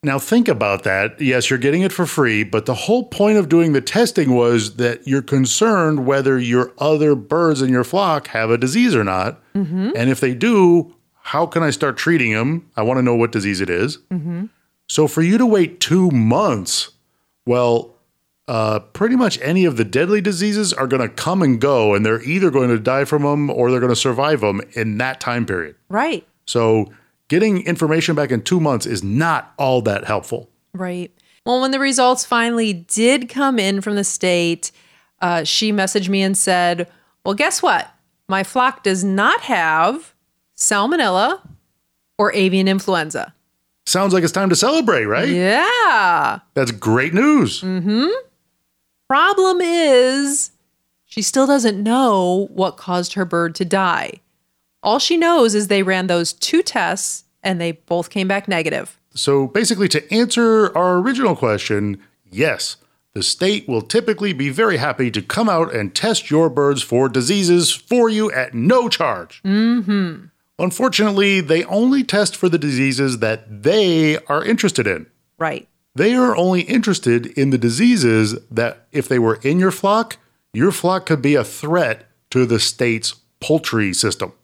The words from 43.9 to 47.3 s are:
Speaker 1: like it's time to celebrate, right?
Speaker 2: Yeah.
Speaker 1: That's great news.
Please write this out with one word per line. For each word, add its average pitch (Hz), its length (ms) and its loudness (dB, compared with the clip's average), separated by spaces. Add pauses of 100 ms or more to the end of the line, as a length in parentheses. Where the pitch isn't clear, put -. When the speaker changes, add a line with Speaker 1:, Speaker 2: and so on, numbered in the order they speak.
Speaker 1:
like 185 100 4
it's 170 100 0
time 190 160 0
to 170 60 4
celebrate, 214 500 2
right? 113 240 0
Speaker 2:
Yeah. 202 1120 0 (160)
Speaker 1:
That's 131 160 0
great 117 420 0
news. 262 480 2